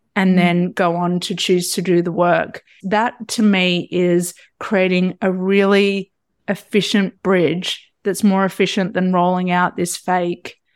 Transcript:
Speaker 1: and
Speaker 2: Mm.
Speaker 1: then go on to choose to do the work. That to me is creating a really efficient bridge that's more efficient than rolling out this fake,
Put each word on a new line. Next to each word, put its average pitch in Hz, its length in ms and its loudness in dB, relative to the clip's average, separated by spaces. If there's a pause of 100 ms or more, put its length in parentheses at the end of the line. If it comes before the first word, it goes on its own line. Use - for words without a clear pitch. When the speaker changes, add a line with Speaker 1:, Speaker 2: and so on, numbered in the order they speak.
(180)
Speaker 1:
and 190 160 4
Speaker 2:
Mm. - 40 4
Speaker 1:
then 175 340 2
go 175 240 -2
on 175 260 -2
to - 140 -6
choose 180 360 -2
to 196 100 -4
do 175 200 0
the 170 100 -4
work. 170 500 0 (220)
That 190 460 -2
to - 140 -2
me 180 480 2
is 175 420 0 (260)
creating 185 600 0
a 190 100 0
really 196 800 0 (360)
efficient - 760 -2
bridge 180 680 -2 (120)
that's 190 200 -4
more 190 220 2
efficient 185 480 -2
than 185 180 0
rolling 180 400 0
out 180 240 0
this - 220 -6
fake, 180 580 -4 (200)